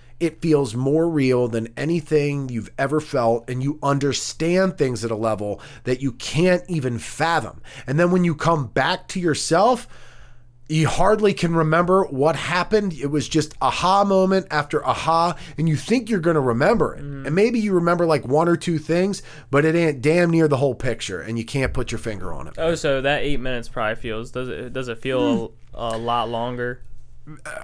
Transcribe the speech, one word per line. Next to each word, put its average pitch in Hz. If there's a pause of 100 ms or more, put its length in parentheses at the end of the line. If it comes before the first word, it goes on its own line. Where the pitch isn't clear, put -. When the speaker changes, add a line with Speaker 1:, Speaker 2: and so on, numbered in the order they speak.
(200)
Speaker 1:
it 165
feels 143
more 147
real 127
than 113
anything 147
you've 110
ever 139
felt, 120
and 127
you 143
understand 143
things 127
at 117
a 110
level 104 (240)
that 131
you 135
can't 180
even 127
fathom. 151 (240)
And 139
then 175
when 180
you 170
come 151
back 139
to 190
yourself, 175 (840)
you 156
hardly 208
can 170
remember 170
what 147
happened. 175
It 143
was 143
just 151
aha 185
moment 190
after 147
aha, 165 (220)
and 160
you 156
think 226
you're 202
gonna 160
remember 131
it. -
Speaker 2:
Mm. 135
Speaker 1:
And 143
maybe 233
you 208
remember, 170
like, 156
one 147
or 170
two 165
things, 180 (280)
but 143
it 160
ain't 156
damn 170
near 165
the 143
whole 131
picture, 101
and 110
you 110
can't 131
put 123
your 117
finger 92
on 76
it. -
Speaker 2:
Oh, 165
so 139
that 147
eight 147
minutes 123
probably 113
feels, 113
does 127
it, 117
does 127
it 113
feel 131
Speaker 1:
Mm. 117 (220)
Speaker 2:
a, 113
a -
lot 117
longer? 123 (840)